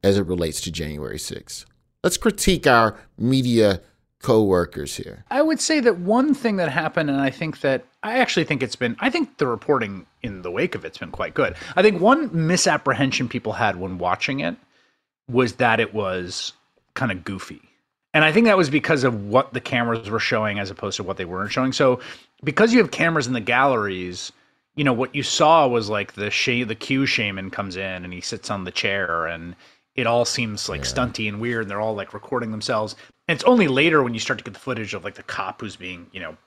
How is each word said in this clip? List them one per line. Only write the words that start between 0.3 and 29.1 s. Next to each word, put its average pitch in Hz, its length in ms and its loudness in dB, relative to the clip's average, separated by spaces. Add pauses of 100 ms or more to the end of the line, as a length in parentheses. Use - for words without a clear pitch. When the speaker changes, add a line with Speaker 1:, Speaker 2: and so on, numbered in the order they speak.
Speaker 1:
to - 100 -6
January 76 480 -8
sixth? - 480 -12 (380)
Let's 180 140 0
critique 190 500 2
our 113 320 6 (180)
media 117 640 4 (420)
co-workers 92 760 2
here. - 340 -14
Speaker 2:
I 277 100 2
would 311 200 2
say 311 180 0
that 220 200 2
one 247 340 2
thing 208 240 0
that 165 120 0
happened, 156 400 0
and 139 120 0
I 135 80 2
think 160 320 -8
that, 135 240 0 (180)
I 233 160 -2
actually 185 240 2
think 143 180 -2
it's 123 140 -4
been, 117 240 -2
I 247 100 0
think 311 280 -4
the 143 100 0
reporting 110 580 -2 (180)
in 98 180 -8
the 90 100 -6
wake 127 240 -2
of 82 80 -10
it's 80 140 -12
been 82 140 -12
quite 87 220 -6
good. 117 220 0 (220)
I 180 40 4
think 196 200 4
one 262 320 4
misapprehension 143 960 0
people 113 240 -4
had 98 240 0
when 92 200 -8
watching 92 440 -2
it 85 160 -4 (720)
was 120 240 2
that 113 260 2
it 104 140 -2
was 92 580 -6 (440)
kinda 110 200 -2
goofy. 90 460 -12 (540)
And 156 80 6
I 156 80 4
think 226 140 6
that 202 120 6
was 160 120 4
because 143 340 2
of 110 220 0
what 123 280 2
the 127 60 -4
cameras 117 480 -2
were 110 120 -4
showing 107 400 -2
as 98 100 -6
opposed 98 280 -8
to 101 60 -8
what 92 140 -6
they 92 80 -6
weren't 92 260 -6
showing. 131 220 -2
So 127 260 2 (440)
because 196 280 4
you 254 60 6
have 196 140 6
cameras 160 340 0
in 127 80 -4
the 117 80 -2
galleries, 101 880 0 (440)
you 151 80 -2
know, 131 100 2
what 127 220 -2
you 139 80 -4
saw 156 440 4
was, 117 220 0
like, 101 240 -4
the 101 160 -4
sha-, 123 340 0
the 110 120 -6
Q 135 320 0
shaman 98 420 -2
comes 95 260 -8
in 92 280 -6
and 90 100 -12
he 90 80 -12
sits - 300 -10
on 95 140 -4
the 90 60 -8
chair 87 540 -2